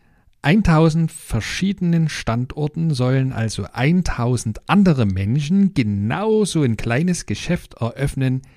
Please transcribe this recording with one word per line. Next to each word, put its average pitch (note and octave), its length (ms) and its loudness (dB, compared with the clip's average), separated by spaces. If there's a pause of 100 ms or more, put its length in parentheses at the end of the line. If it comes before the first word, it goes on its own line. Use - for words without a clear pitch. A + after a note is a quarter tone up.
(420)
eintausend D#3+ 720 2
verschiedenen E3+ 960 -2
Standorten D3 840 -4
sollen C3 380 0
also A2 400 -4
eintausend B2 960 0
andere D#3+ 380 4
Menschen C#3+ 680 0
genauso D3 880 0
ein A2+ 120 0
kleines D#3 500 -2
Geschäft - 500 -6
eröffnen C3 680 -2 (160)